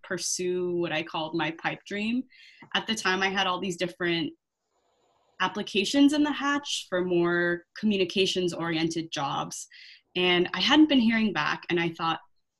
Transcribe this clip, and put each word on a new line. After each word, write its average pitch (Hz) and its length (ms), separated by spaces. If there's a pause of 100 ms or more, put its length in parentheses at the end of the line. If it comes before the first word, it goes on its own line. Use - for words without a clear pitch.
pursue 180 720
what 170 160
I 156 120
called 160 320
my 156 160
pipe 160 360
dream. 220 360 (520)
At 190 120
the 220 80
time, 190 260
I 190 80
had 196 160
all 180 160
these 185 160
different 170 560 (1040)
applications 208 760
in 294 100
the 294 80
hatch 285 580
for 180 160
more 175 600 (140)
communications-oriented 175 1300
jobs. 151 560 (480)
And 180 380
I 185 60
hadn't 294 300
been 277 100
hearing 220 340
back, 151 360
and 175 100
I 170 100
thought, 165 300 (400)